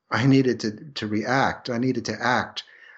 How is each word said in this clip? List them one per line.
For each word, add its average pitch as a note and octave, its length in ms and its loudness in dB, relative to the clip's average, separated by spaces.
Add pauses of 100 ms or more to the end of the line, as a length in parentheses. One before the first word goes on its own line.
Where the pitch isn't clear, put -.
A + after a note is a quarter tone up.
(100)
I A#2 160 0
needed C3 340 4
to, G#2+ 120 -4 (240)
to A2 100 -6
react. A2+ 640 -2
I A#2 80 -2
needed A#2+ 280 -2
to A2 160 -6
act, A#2+ 420 -2 (340)